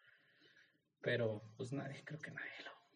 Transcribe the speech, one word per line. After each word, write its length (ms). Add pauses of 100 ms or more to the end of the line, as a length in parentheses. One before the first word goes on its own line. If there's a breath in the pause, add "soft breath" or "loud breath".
(1000 soft breath)
Pero, 420 (140)
pues, 160
nadie, 320
creo 160
que 100
nadie 200 (460)